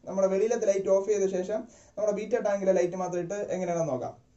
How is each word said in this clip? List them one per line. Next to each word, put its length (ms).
നമ്മുടെ 220
വെളിയിലത്തെ 380
ലൈറ്റ് 240
ഓഫ് 200
ചെയ്ത 220
ശേഷം 280
നമ്മുടെ 240
ബീറ്റ 300
ടാങ്കിലെ 300
ലൈറ്റ് 240
മാത്രം 240
ഇട്ട് 140
എങ്ങനെയാണെന്ന് 580
നോക്കാം. 460